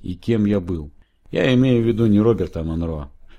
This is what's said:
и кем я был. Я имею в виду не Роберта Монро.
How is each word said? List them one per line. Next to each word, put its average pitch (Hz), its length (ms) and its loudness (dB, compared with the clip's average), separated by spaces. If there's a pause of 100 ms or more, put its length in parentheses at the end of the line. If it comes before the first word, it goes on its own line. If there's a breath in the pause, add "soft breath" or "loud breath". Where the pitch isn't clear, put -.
и 92 120 -8
кем 110 300 -2
я 101 140 0
был. 82 320 -8 (400)
Я 127 220 0
имею 123 280 4
в 113 60 0
виду 117 200 2
не 104 120 4
Роберта 98 440 0
Монро. 82 460 -6 (300 soft breath)